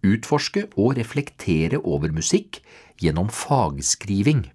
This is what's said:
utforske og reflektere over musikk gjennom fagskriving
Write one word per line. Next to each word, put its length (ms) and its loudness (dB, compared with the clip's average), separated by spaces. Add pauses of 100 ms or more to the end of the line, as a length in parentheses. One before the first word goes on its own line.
utforske 680 0
og 240 2
reflektere 800 -2
over 320 -2
musikk 460 -2 (420)
gjennom 320 0
fagskriving 1200 0